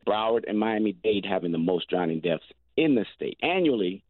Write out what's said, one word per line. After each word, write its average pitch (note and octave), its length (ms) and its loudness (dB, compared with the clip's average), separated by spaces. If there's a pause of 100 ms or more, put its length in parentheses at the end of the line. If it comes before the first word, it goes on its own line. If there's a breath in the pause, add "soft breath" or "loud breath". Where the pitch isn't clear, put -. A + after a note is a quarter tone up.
Broward A2 420 0
and G#2+ 120 0
Miami-Dade G#2+ 680 0
having F#2 260 -2
the E2 60 -2
most E2+ 320 0
drowning E2 300 0
deaths E2 240 -2 (340)
in D#3 160 4
the G#2+ 120 2 (100)
state. - 260 -8
Annually, C3 680 0